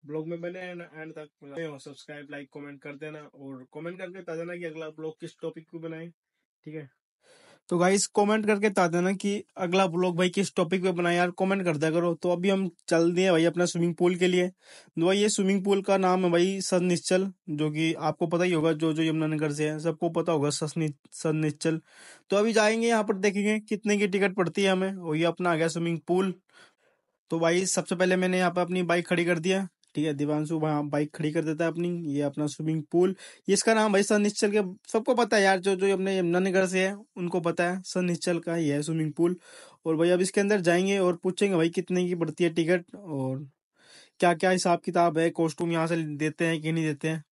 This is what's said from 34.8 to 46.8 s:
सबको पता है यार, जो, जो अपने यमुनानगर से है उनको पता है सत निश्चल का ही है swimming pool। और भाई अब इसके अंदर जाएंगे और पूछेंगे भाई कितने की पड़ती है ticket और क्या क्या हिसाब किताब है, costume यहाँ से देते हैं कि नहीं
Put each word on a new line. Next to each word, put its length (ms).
सबको 260
पता 220
है 60
यार, 160
जो, 180
जो 160
अपने 260
यमुनानगर 480
से 200
है 80
उनको 260
पता 220
है 200
सत 160
निश्चल 400
का 140
ही 140
है 140
swimming 300
pool। 240
और 100
भाई 140
अब 100
इसके 200
अंदर 220
जाएंगे 360
और 200
पूछेंगे 380
भाई 140
कितने 360
की 100
पड़ती 280
है 80
ticket 440
और 500
क्या 140
क्या 160
हिसाब 300
किताब 380
है, 140
costume 400
यहाँ 140
से 100
देते 500
हैं 160
कि 100
नहीं 120